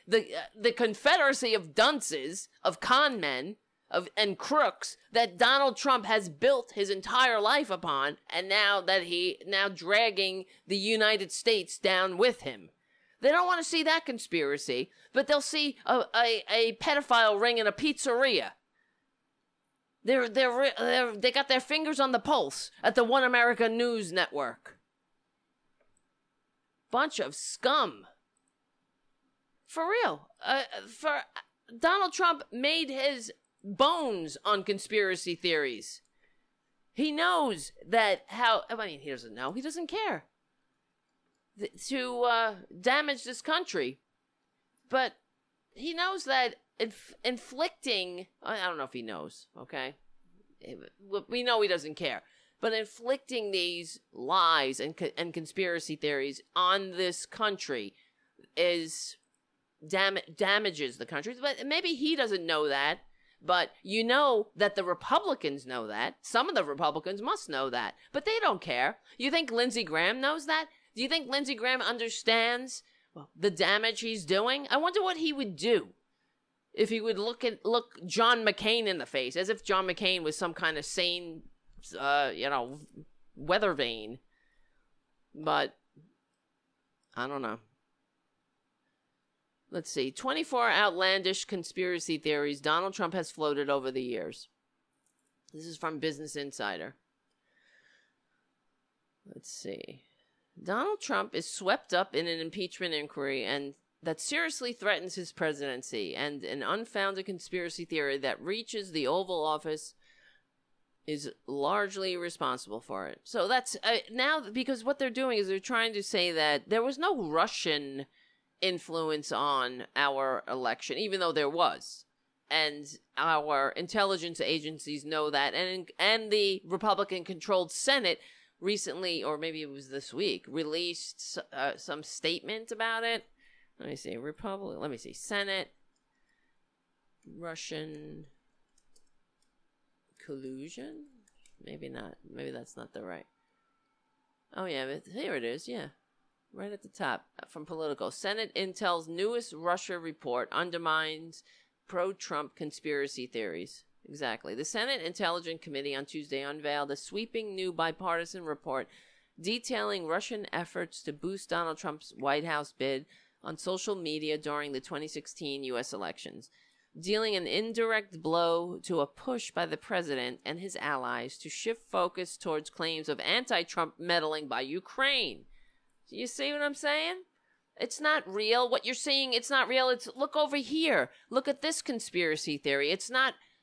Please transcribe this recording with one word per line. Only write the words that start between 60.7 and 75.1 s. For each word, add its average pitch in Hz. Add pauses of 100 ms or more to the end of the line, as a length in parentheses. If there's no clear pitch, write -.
the 117
country. 165
But 269
maybe 339
he 311
doesn't 202
know 151
that. 143 (420)
But 175 (120)
you 214
know 247
that 202
the 196
Republicans 180
know 123
that. 107
Some 262
of 339
the 196
Republicans 156
must 320
know 135
that. 120 (160)
But 285
they 440
don't 269
care. 139 (220)
You 262
think 302
Lindsey 233
Graham 175
knows 294
that? 311 (280)
Do 226
you 262
think 302
Lindsey 277
Graham 247
understands 233 (560)
the 196
damage 202
he's 226
doing? 240
I 262
wonder 359
what 370